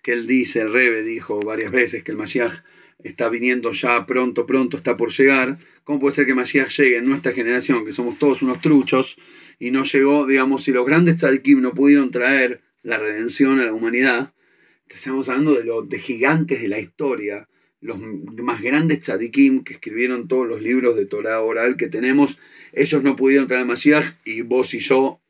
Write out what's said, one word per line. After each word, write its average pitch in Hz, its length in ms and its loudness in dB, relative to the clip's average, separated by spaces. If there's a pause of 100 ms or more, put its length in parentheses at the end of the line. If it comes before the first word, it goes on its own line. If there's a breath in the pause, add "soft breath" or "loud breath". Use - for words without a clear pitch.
que 120 100 -4
él 120 140 -4
dice, 123 360 0
el 107 100 -4
Rebbe 117 300 2
dijo 110 380 -6
varias 107 300 -6
veces 120 320 -2
que 113 100 -10
el 104 40 -8
Mashiach 117 460 -6 (400 soft breath)
está - 260 -6
viniendo 117 440 -2
ya 120 340 -2
pronto, 123 400 -2
pronto, 127 300 0
está 120 200 -4
por 117 140 -2
llegar? 135 480 2 (260 loud breath)
¿Cómo 143 160 -4
puede 139 140 0
ser 143 120 2
que 131 80 0
Mashiach 131 440 0
llegue 131 180 4
en 117 80 -4
nuestra 135 280 0
generación, 123 520 0
que 107 80 -10
somos 120 260 -6
todos 139 220 2
unos 127 220 -2
truchos, 135 540 2 (420 loud breath)
y 120 120 -8
no 135 140 0
llegó, 139 420 2
digamos, 135 380 2
si 139 80 0
los 123 140 2
grandes 165 300 4
tzadikim 135 440 4
no 127 140 0
pudieron 139 360 4
traer 123 520 0 (200)
la 113 160 -4
redención 117 600 0
a 123 60 0
la 110 80 -4
humanidad? 120 580 0 (560)
Estamos 131 400 -6
hablando 143 260 2
de, 117 100 0
lo, 113 180 -2
de - 160 -10
gigantes 127 640 -2
de 110 60 -4
la 104 100 -4
historia, 104 680 -8 (320)
los 110 200 -10
m-, 110 420 -12
más 120 200 -6
grandes 147 380 0
tzadikim 131 640 2
que - 100 -16
escribieron 120 540 -6
todos 127 180 0
los 110 160 -6
libros 120 340 2
de 101 100 0
Torah 110 340 -4
oral 117 360 0
que 110 120 -2
tenemos, 131 500 2 (340 loud breath)
ellos 143 300 0
no 135 140 0
pudieron 135 300 4
traer 127 200 -2
Mashiach 143 580 2
y 110 180 -8
vos 123 320 -2
y 117 40 -8
yo 135 520 0